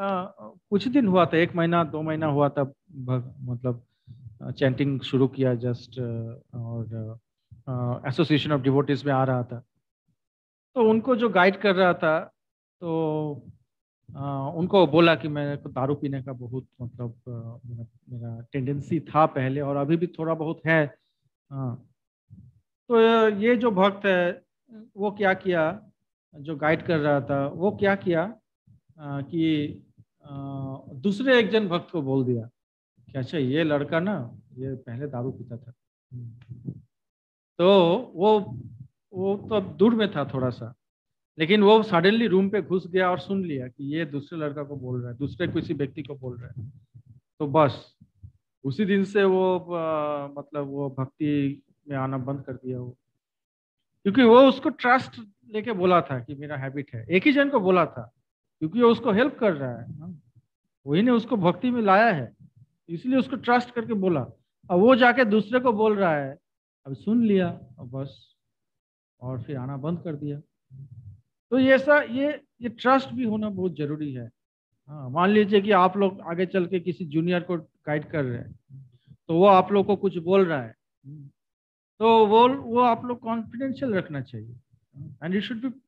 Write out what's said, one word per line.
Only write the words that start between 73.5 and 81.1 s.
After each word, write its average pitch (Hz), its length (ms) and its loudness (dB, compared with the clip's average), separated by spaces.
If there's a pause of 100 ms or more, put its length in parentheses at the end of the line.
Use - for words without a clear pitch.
जरूरी 147 380 -6
है। 120 160 -12 (580)
हाँ, 143 220 -14
मान 170 200 2
लीजिए 208 320 6
कि 208 100 0
आप 185 260 4
लोग 196 240 0
आगे 170 240 -4
चल 180 200 -2
के 180 140 -4
किसी 170 260 -6
जूनियर 170 360 0
को 175 160 -4
गाइड 151 480 -6
कर 151 180 -4
रहे 123 140 -4
हैं, - 220 -16 (680)
तो 165 60 -4
वो 175 120 6
आप 190 260 8
लोग 196 140 2
को 202 100 0
कुछ 190 220 -4
बोल 185 280 4
रहा 147 180 -2
है, 113 120 -14 (1200)